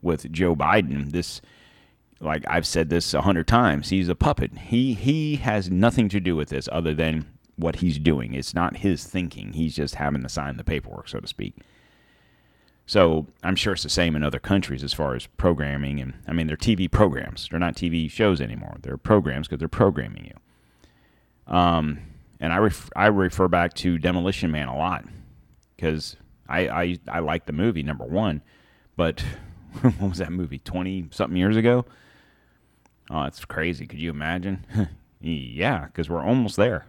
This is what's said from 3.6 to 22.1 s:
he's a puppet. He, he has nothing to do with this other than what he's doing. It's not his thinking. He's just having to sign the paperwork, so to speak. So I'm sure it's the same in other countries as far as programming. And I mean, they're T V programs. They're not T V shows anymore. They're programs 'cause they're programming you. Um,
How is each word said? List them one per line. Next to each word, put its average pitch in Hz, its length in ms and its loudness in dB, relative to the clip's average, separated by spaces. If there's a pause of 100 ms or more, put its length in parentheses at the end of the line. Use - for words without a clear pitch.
he's 95 200 2
a 90 60 2
puppet. - 420 0
He, 123 380 0
he 147 420 0
has 101 340 -2
nothing 107 400 4
to 98 100 0
do 87 160 0
with 73 140 -2
this 69 200 -4
other 82 240 0
than 80 320 0 (300)
what 80 200 -2
he's 80 220 0
doing. 71 340 2
It's 67 220 -8
not 87 240 0
his 95 260 0
thinking. 85 500 -6
He's 80 200 -2
just 71 220 -4
having 71 260 -2
to 65 60 -8
sign 71 280 -6
the 58 80 -12
paperwork, - 440 -4
so - 100 -8
to 50 80 -12
speak. - 300 -8 (1300)
So 82 420 4 (160)
I'm 90 100 0
sure 98 200 -2
it's 85 100 -6
the 73 40 -8
same 82 280 2
in 73 80 0
other 69 160 -2
countries 73 420 0
as 69 100 -6
far 69 220 -2
as 62 120 -8
programming. 71 760 0
And 65 140 -8 (120)
I - 60 -4
mean, 82 160 0
they're 76 80 -4
T 113 180 2
V 92 140 0
programs. - 600 2
They're 82 120 -4
not 85 160 0
T 90 120 -2
V 80 200 0
shows 95 320 2
anymore. 57 420 -8
They're 65 140 -8
programs 78 500 2
'cause 73 140 -6
they're 82 80 -2
programming 53 560 0
you. - 1300 -18
Um, 82 460 4 (400)